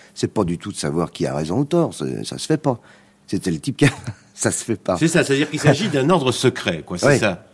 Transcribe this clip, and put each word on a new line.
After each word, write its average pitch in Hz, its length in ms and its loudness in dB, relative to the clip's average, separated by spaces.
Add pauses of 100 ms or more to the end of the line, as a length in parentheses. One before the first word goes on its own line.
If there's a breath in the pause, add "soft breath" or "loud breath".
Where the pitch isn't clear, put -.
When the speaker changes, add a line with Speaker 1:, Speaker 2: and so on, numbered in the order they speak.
(140 loud breath)
Speaker 1:
C'est - 180 -4
pas 107 120 2
du 85 120 -2
tout 104 140 -10
de - 60 -12
savoir 80 340 -2
qui - 160 -4
a 65 80 -4
raison 80 240 -2
ou 143 60 0
tort. 151 280 2
C'est, 64 320 -6
ça - 140 -10
se - 80 -8
fait 156 100 2
pas. 135 220 0 (480 soft breath)
C'était 92 240 -4
le 80 80 -2
type - 200 -6
qui 147 80 6
a, 123 40 4 (220)
<laughs> - 220 -20
ça - 180 -2
se - 100 -4
fait 110 140 -4
pas. - 220 0
Speaker 2:
C'est 160 100 2
ça, 160 160 2
c'est-à-dire 143 260 0
qu'il 151 80 -4
s'agit 147 300 2
d'un 143 220 2
ordre 143 200 4
secret, 101 560 0
quoi, 90 100 -8
c'est 120 120 2
Speaker 1:
Oui. 139 100 6
Speaker 2:
ça. 95 360 0